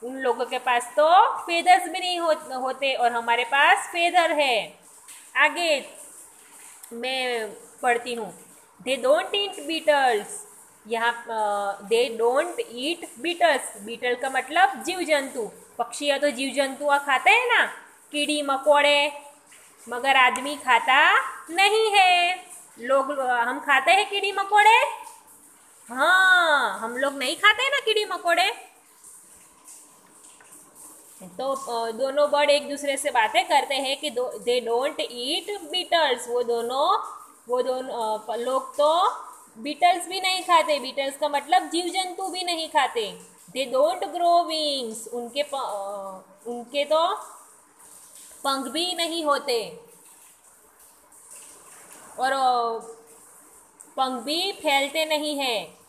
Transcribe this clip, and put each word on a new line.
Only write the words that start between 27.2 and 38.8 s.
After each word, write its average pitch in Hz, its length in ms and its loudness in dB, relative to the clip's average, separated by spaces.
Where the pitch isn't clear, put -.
खाते 427 280 4
हैं 539 80 0
ना 554 80 0
कीड़ी 427 260 0
मकोड़े। 359 680 -2
तो, 185 280 -8
अ, 233 400 -6
दोनों 269 400 0
बर्ड 285 180 2
एक 285 200 2
दूसरे 277 280 -4
से 277 140 -2
बातें 247 340 2
करते 294 300 2
हैं 269 240 -2
कि 302 100 -4
दो, 247 240 -4
"They 240 180 0
don't 262 320 -2
eat 320 720 -6
beetles", 311 560 0
वो 240 160 -2
दोनों, 247 580 0
वो 247 120 0
दोनों, 247 540 -4
अ, - 20 -6
प-, 214 180 -8
लोग 254 380 -4
तो 330 380 2